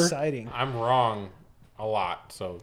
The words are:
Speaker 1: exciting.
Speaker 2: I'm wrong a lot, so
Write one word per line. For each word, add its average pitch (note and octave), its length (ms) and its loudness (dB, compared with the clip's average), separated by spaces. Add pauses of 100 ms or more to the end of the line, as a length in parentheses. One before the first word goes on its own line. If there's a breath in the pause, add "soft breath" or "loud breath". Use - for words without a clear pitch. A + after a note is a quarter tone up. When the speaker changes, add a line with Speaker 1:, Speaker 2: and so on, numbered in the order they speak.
Speaker 1:
exciting. C#3+ 480 -2
Speaker 2:
I'm B2+ 260 -2
wrong A2+ 520 2 (460)
a G#2+ 80 -6
lot, G2+ 460 -2
so F2+ 320 -8